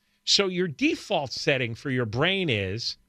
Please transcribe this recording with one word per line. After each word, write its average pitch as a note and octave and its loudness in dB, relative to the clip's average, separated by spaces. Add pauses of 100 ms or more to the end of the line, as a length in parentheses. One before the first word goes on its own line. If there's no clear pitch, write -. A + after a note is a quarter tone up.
(240)
So - 4
your F3+ 0
default F#3+ -2
setting B2+ 0
for - -8
your B2+ 2
brain E3 0
is, G#2 -2 (120)